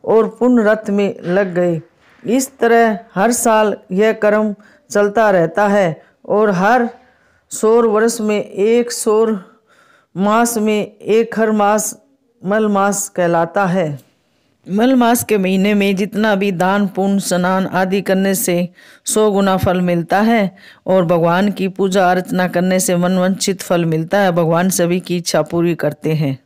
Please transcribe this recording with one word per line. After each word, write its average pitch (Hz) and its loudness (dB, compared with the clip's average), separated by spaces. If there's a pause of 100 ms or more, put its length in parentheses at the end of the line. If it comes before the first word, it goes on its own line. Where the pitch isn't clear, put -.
और 220 2 (100)
पुनः 240 2
रथ 214 0
में 202 -2 (100)
लग 180 -2
गए। 175 0 (420)
इस 254 -2
तरह 233 2 (160)
हर 214 2
साल 214 2 (180)
यह 214 2
क्रम 214 0 (360)
चलता 208 2
रहता 180 2
है 196 0 (240)
और 208 0
हर 226 2 (640)
सौर 233 2
वर्ष 226 0
में 214 -2
एक 233 0
सौर 220 0 (840)
मास 220 0
में 214 -2
एक 226 0
हर 220 0
मास 208 0 (480)
मल 208 0
मास 202 0
कहलाता 170 0
है। 170 -2 (680)
मल 226 0
मास 240 2
के 214 0
महीने 190 0
में 202 2
जितना 208 0
भी 202 0
दान 190 0
पुण्य 196 -2
स्नान 185 -2
आदि 190 0
करने 190 0
से 180 -2 (500)
सौ 214 0
गुना 196 2
फल 185 0
मिलता 175 0
है 220 0 (320)
और 185 2
भगवान 175 2
की 190 -4
पूजा 190 0
अर्चना 180 -2
करने 180 0
से 185 0
मनवांछित 185 -2
फल 175 0
मिलता 160 -2
है। 190 2
भगवान 170 0
सभी 175 0
की 175 -6
इच्छा 170 -2
पूरी 170 -2
करते 156 -4
हैं। 143 -2